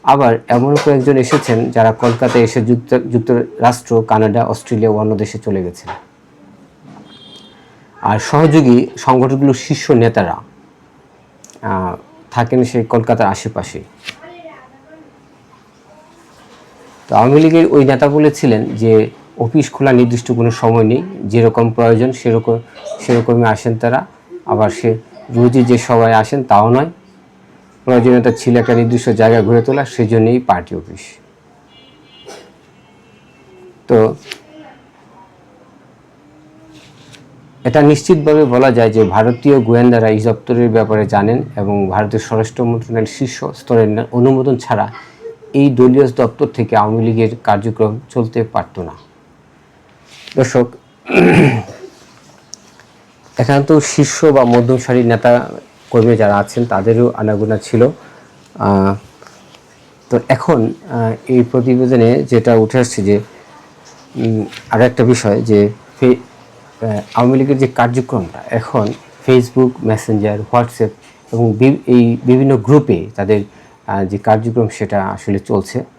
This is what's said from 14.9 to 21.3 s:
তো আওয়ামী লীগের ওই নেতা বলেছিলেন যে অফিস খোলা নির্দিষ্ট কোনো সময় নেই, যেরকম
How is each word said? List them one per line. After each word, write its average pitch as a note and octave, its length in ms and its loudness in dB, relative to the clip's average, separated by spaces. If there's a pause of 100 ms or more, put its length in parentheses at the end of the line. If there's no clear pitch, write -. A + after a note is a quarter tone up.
তো A#2+ 80 -4
আওয়ামী B2+ 260 4
লীগের E3 300 4
ওই C#3+ 140 4
নেতা C3+ 220 2
বলেছিলেন C#3+ 680 0
যে A2 340 2 (280)
অফিস A#2 320 -2
খোলা C#3 220 0
নির্দিষ্ট A#2+ 400 0
কোনো A#2 200 0
সময় A2+ 320 0
নেই, A#2+ 180 0 (220)
যেরকম A2+ 480 0